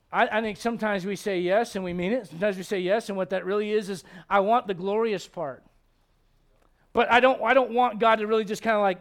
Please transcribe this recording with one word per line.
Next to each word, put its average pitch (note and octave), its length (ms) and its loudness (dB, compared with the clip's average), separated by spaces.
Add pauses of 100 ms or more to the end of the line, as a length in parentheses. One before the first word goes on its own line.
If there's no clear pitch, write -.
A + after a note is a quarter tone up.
(120)
I, G3+ 140 4
I G#3+ 160 0
think G#3+ 160 -6
sometimes G#3+ 480 -4
we G3+ 80 -4
say F#3+ 260 -4
yes G3+ 360 0
and F#3+ 80 -4
we F3+ 100 -4
mean F3+ 180 -2
it. A#3+ 140 -4
Sometimes F#3 300 -4
we F#3 80 -10
say G3 160 -4
yes, G3 280 0
and G3+ 80 -6
what F#3 140 -4
that F#3 160 -4
really G#3 240 -2
is, G#3+ 180 0
is, G3 140 -8 (260)
"I G3+ 120 4
want A3+ 260 2
the G3+ 80 -4
glorious G3 540 -4
part. C#3+ 340 -10 (1300)
But A3+ 180 2
I A#3 80 6
don't, B3+ 240 4
I A#3 120 2
don't B3+ 180 4
want A#3 260 0
God A3 220 4
to G#3+ 80 -4
really A3 160 0
just G#3 180 -6
kinda A3 160 0
like, G3 220 0